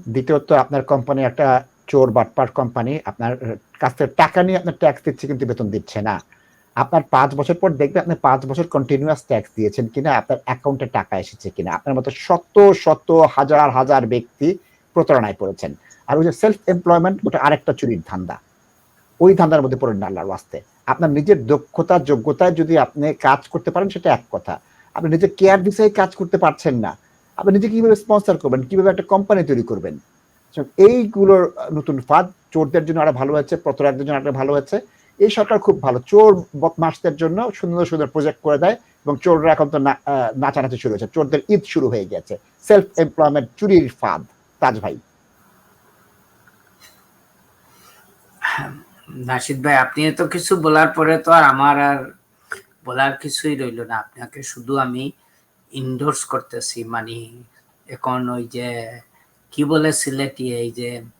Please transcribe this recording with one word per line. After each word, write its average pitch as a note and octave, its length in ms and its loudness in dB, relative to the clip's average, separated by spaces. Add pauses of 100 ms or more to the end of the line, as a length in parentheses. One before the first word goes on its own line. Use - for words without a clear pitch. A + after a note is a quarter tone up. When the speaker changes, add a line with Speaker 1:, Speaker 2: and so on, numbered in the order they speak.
Speaker 1:
দ্বিতীয়ত C#3+ 440 -2
আপনার C#3 300 2
কোম্পানি C3+ 400 -2
একটা C3 420 0 (220)
চোর C3 240 4
বাটপার A#2 400 0
কোম্পানি, B2 540 -4
আপনার A#2 520 -8 (240)
কাছ B2 160 -2
থেকে C3+ 180 -2
টাকা E3+ 280 2
নিয়ে F#3 160 0
আপনার F3 160 -6
ট্যাক্স D3 300 0
দিচ্ছে C#3 220 -6
কিন্তু C3+ 200 -6
বেতন A2+ 240 -6
দিচ্ছে G#2 320 -8
না। G2+ 220 -4 (500)
আপনার C#3+ 360 0
পাঁচ C3+ 240 2
বছর C#3+ 200 -2
পর F#3 160 0
দেখবে D3 300 -2
আপনি E3+ 140 -4
পাঁচ C3 320 0
বছর E3 200 -4
কন্টিনিউয়াস C#3+ 600 -2
ট্যাক্স A2 300 -4
দিয়েছেন A2 300 -2
কিনা, C#3+ 260 -4
আপনার A#2 320 -2
অ্যাকাউন্টে C3 420 -6
টাকা G2+ 320 -6
এসেছে F#2 320 -12
কিনা। F2+ 220 -8
আপনার C3+ 220 -6
মতো C3 160 -6
শত F#3+ 600 4
শত D#3+ 380 0
হাজার D3 600 4
হাজার C3 360 2
ব্যক্তি D#3 520 -4 (360)
প্রতারণায় B2 440 2
পড়েছেন। F#2+ 360 -8 (320)
আর C#3+ 120 0
ওই D#3+ 60 2
যে F3+ 80 2
সেলফ G#3+ 240 2 (100)
এমপ্লয়মেন্ট, F3+ 600 2
ওটা E3+ 120 -2
আরেকটা C#3+ 340 2
চুরির A2 340 -4
ধান্দা, F#2 340 -10 (800)
ওই F#3 140 8
ধান্দার D#3 280 4
মধ্যে C3 140 -4
পড়েন A#2 200 -4
না G2 100 -6
আল্লাহর F#2 200 -8
ওয়াস্তে। - 340 -12 (260)
আপনার D3+ 240 0
নিজের D3 360 2
দক্ষতা E3 520 0
যোগ্যতায় C#3+ 520 0
যদি D#3+ 280 0
আপনি D3 360 -2
কাজ C#3 340 0
করতে - 220 -6
পারেন G3 180 -2
সেটা E3+ 260 -2
এক - 160 -4
কথা, - 300 -10 (340)
আপনি E3 160 -4
নিজে E3+ 180 2
কেয়ার F#3+ 320 4
ভিসায় G#3 300 2
কাজ F#3+ 260 -2
করতে F#3+ 220 -2
পারছেন D3+ 360 0
না, G#2+ 220 -4 (400)
আপনি G3 160 0
নিজে G3+ 160 2
কিভাবে A3 280 4
স্পন্সর G#3 420 0
করবেন, C3 240 -2
কিভাবে F#3+ 280 2
একটা F#3 120 -2
কোম্পানি G3 420 0
তৈরি B2+ 180 0
করবেন? F#2+ 360 -8 (580)
So C#3+ 80 -6 (120)
এইগুলোর G3 760 6 (200)
নতুন D3 280 -4
ফাঁদ, F3+ 320 2 (180)
চোরদের D#3 340 0
জন্য D#3+ 160 -2
আরো D3+ 120 2
ভালো C3+ 200 -2
হয়েছে, D3+ 240 -2
প্রতারকদের C#3 500 -2
জন্য C#3+ 140 -4
আরো C#3 120 -4
ভালো C3+ 200 -2
হয়েছে। C#3+ 280 -2 (380)
এই G#3 120 4
সরকার G#3+ 280 0
খুব - 240 0
ভালো, B2+ 240 0
চোর G#3 380 6 (120)
বদমাশদের D#3+ 600 -2
জন্য F3 380 -4
সুন্দর F3 320 -2
সুন্দর D3+ 200 -2
প্রজেক্ট D3+ 340 -4
করে D3 180 0
দেয় F3+ 140 2
এবং - 460 -8
চোররা D#3+ 340 2
এখন D3+ 160 2
তো D3 100 -4
না-, C#3 320 -2
আহ, C3 280 -2
নাচানাচি C3 380 -2
শুরু A#2 160 -4
হয়েছে, G#2 220 -6
চোরদের D3 340 -2
ঈদ G#3 160 2
শুরু - 240 -2
হয়ে G#2 160 -4
গেছে। F2+ 340 -10 (240)
সেলফ G3+ 220 6 (140)
এমপ্লয়মেন্ট D3 580 0
চুরির F3+ 440 4
ফাঁদ। E2+ 240 -4 (360)
তাজ A2+ 200 0
ভাই। G2 180 -8 (4000)
Speaker 2:
নাশিদ B2+ 520 -8
ভাই, C#3+ 140 2
আপনি D3 300 0
এত D#3 160 -2
কিছু E3+ 340 -2
বলার D#3 320 4
পরে D#3+ 300 0
তো E3 140 -2
আর E3 120 8
আমার C#3+ 360 2
আর C#3 320 -2 (720)
বলার C3+ 320 -2
কিছুই D3 400 -6
রইল A#2+ 280 -10
না। A2+ 120 -8
আপনাকে B2 460 -14
শুধু B2+ 340 -10
আমি C3 360 -6 (600)
এন্ডোর্স C3 520 -6
করতেছি। A#2 600 -10
মানে A2+ 580 -12 (460)
এখন B2+ 400 -8
ওই B2 180 -8
যে A#2+ 540 -12 (500)
কি D3 140 -4
বলে D3+ 280 0
সিলেটি, C3 640 -6
এই A#2+ 160 -6
যে A#2+ 320 -12 (180)